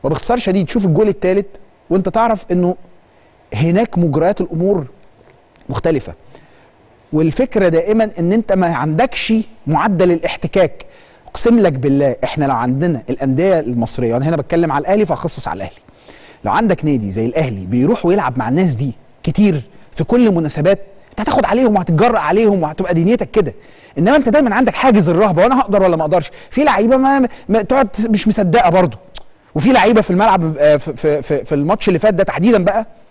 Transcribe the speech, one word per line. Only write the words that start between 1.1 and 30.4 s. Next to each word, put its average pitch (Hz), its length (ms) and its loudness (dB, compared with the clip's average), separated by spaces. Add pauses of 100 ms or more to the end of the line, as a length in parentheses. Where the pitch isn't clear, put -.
وأنت 185 200 0
تعرف 226 420 -2
إنه 175 240 0 (800)
هناك 170 440 0
مجريات 170 440 0
الأمور 175 440 -2 (840)
مختلفة. 135 440 -4 (1000)
والفكرة 180 540 0
دائمًا 208 420 0 (100)
إن 170 140 0
أنت 220 200 0
ما 175 220 0
عندكش 156 580 -2 (340)
معدل 175 440 2
الاحتكاك. - 760 -2 (420)
أقسم 233 320 2
لك 185 140 4
بالله، 135 500 0
إحنا 147 220 -2
لو 135 100 0
عندنا 131 540 -2
الأندية 139 500 0
المصرية، 117 540 -4
وأنا 135 160 -2
هنا 165 60 0
بتكلم 165 360 -2
على 139 100 -2
الأهلي 202 240 0
فأخصص 156 420 -6
على 85 100 -8
الأهلي، - 240 -14 (600)
لو 101 80 -4
عندك 185 340 0
نادي 117 260 -2
زي 110 140 -4
الأهلي 117 400 -4
بيروح 127 400 0
ويلعب 156 320 0
مع 117 120 -4
الناس 165 240 0
دي 123 180 -6 (320)
كتير 165 380 0 (300)
في - 120 -6
كل 240 240 2
المناسبات، 170 520 0 (320)
أنت - 100 -10
هتاخد 240 240 0
عليهم 226 300 2
وهتتجرأ 185 440 2
عليهم 190 440 2
وهتبقى 180 300 -4
دنيتك 190 380 0
كده. 190 220 0 (440)
إنما 202 180 2
أنت 294 140 2
دايمًا 262 260 2
عندك 247 200 0
حاجز 208 340 2
الرهبة، 180 340 2
وأنا 254 160 2
هقدر 202 240 2
ولا 175 120 2
ما 160 80 -4
أقدرش. 165 280 -2 (180)
في 269 140 0
لعيبة 233 340 2
ما، 269 300 2 (220)
ما 214 120 2
تقعد 254 260 0 (220)
مش 214 180 2
مصدقة 196 420 2
برضه، 170 280 2 (580)
وفي 196 160 2
لعيبة 220 300 4
في - 100 -2
الملعب، 180 460 2